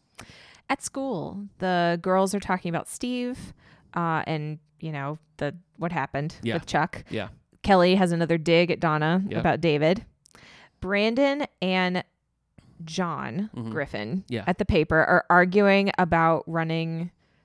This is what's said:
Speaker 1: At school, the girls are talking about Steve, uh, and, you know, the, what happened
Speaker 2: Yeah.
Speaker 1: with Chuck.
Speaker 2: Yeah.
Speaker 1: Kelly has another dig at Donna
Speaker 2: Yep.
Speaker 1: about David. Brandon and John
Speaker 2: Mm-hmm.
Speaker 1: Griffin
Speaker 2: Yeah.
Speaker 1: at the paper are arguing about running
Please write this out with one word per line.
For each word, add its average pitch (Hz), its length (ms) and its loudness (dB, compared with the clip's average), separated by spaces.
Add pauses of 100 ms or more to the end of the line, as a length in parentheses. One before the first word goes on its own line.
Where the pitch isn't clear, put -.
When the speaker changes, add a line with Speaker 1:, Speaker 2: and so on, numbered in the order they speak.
(680)
Speaker 1:
At 269 120 -4
school, 208 640 -8 (140)
the 170 420 2
girls 190 320 2
are 202 60 -2
talking 180 300 -4
about 165 180 -4
Steve, 247 680 -8 (400)
uh, 165 320 -2
and, 151 340 -6 (200)
you 156 140 -8
know, 143 240 -8 (200)
the, - 180 -4 (200)
what 165 160 -6
happened 147 500 -6
Speaker 2:
Yeah. 113 120 -2
Speaker 1:
with - 120 -4
Chuck. - 440 -2
Speaker 2:
Yeah. 101 180 -6 (360)
Speaker 1:
Kelly 185 320 6
has 180 180 2
another 170 240 0
dig 165 340 4
at - 80 -2
Donna 160 480 2
Speaker 2:
Yep. - 140 -4
Speaker 1:
about 165 180 2
David. 160 460 2 (720)
Brandon 233 680 0 (160)
and 180 420 0 (800)
John 160 720 -6
Speaker 2:
Mm-hmm. 113 160 -8
Speaker 1:
Griffin 139 560 -6
Speaker 2:
Yeah. 110 200 -6
Speaker 1:
at 175 100 -2
the 202 80 -4
paper 160 320 2
are 165 320 4
arguing 196 680 4
about 165 500 2
running 165 640 -4 (340)